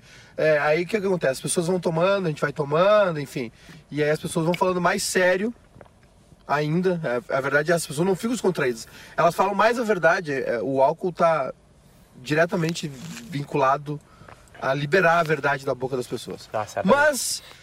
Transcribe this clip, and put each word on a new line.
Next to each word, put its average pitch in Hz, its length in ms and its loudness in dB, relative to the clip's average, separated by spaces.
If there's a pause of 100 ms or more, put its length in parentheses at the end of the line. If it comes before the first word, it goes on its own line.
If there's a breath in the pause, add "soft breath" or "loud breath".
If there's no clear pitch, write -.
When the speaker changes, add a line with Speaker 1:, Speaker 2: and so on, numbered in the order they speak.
(380 loud breath)
Speaker 1:
é, 151 220 4
aí 151 240 2
o 175 40 -6
que 220 140 -2
que 185 40 -4
acontece? 165 280 0
As - 80 -10
pessoas 160 260 -2
vão 185 100 0
tomando, 180 500 0
a - 20 0
gente 147 100 -6
vai 147 140 -4
tomando, 170 640 2
enfim, 131 320 -8 (400 loud breath)
e 143 100 -2
aí 147 80 2
as 156 100 0
pessoas 165 260 -4
vão 175 100 2
falando 180 240 0
mais 180 240 0
sério 190 500 2 (920)
ainda, 160 560 0
é, 123 320 -2
a 135 60 0
verdade 147 320 2
é - 20 4
as 165 100 -2
pessoas 147 220 -2
não 196 80 2
ficam 226 160 -4
descontraídas, 151 560 -2 (300 loud breath)
elas 165 180 2
falam 196 180 2
mais 214 240 4
a 262 60 -2
verdade, 175 480 2
é, 120 320 -2
o 135 180 0
álcool 165 300 2
tá 160 420 0 (640)
diretamente 160 720 -2
vinculado 147 1120 -4 (640 loud breath)
a 131 120 -2
liberar 165 460 2
a 170 40 2
verdade 143 420 -2
da 135 100 -2
boca 127 220 -4
das 123 100 -4
pessoas. - 400 -10
Speaker 2:
Tá, 107 180 -4
certamente. 196 320 2
Speaker 1:
Mas, 285 460 0 (200 loud breath)